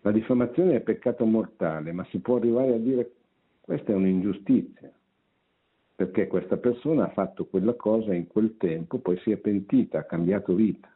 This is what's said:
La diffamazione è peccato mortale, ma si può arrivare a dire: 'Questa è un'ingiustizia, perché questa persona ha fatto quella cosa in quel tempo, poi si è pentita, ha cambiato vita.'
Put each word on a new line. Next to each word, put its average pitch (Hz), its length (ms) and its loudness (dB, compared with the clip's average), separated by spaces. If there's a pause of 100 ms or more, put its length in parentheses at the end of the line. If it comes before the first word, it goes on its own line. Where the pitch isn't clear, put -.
La 101 100 0
diffamazione 123 640 2
è 110 60 0
peccato 117 420 -2
mortale, 85 680 0
ma 92 120 -6
si - 140 -6
può 123 180 0
arrivare 120 360 2
a 113 60 0
dire: 120 320 -2 (500)
'Questa - 300 -4
è 101 40 2
un'ingiustizia, 95 960 0 (1040)
perché 92 320 -2
questa - 300 -2
persona 123 480 0
ha - 60 -6
fatto 95 340 -4
quella 95 300 0
cosa 107 380 0
in 87 140 -2
quel 110 300 0
tempo, 82 400 -4
poi 90 220 -2
si - 120 -4
è 101 60 0
pentita, 101 640 0
ha 78 40 -6
cambiato 90 520 0
vita.' 104 400 0